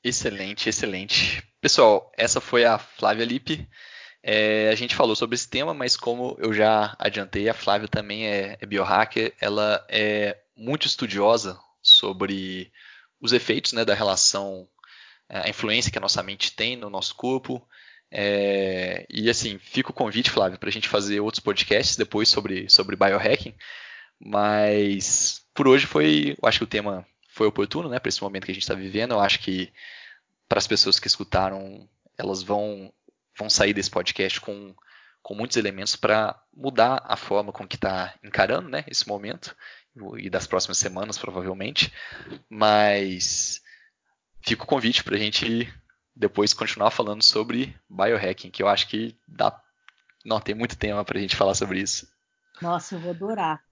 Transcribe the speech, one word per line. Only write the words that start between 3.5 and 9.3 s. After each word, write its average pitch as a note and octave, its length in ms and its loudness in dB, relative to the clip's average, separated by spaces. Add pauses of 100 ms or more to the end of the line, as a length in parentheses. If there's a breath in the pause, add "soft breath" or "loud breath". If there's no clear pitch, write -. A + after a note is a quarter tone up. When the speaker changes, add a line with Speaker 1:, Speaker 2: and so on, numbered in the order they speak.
Speaker 1:
É, G#2+ 460 4
a A2 60 6
gente A#2 200 -2
falou A2+ 220 4
sobre A#2+ 180 -2
esse A#2+ 140 -6
tema, D3 240 -4
mas C3 240 -2
como B2 420 -4
eu A2 140 -2
já G#2+ 460 4
adiantei, G2+ 500 -2
a A2+ 60 0
Flávia G#2 340 0
também G#2+ 380 -4
é, G2+ 340 -4
é A2 60 -12
biohacker. G2+ 720 0